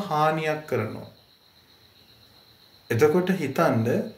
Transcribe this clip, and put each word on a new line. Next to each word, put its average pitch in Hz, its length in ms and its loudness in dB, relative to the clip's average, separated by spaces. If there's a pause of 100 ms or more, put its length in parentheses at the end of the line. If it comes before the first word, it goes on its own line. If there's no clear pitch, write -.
හානියක් 156 640 0
කරනවා. 110 460 -4 (1800)
එතකොට 151 420 2
හිතන්න 135 540 0 (320)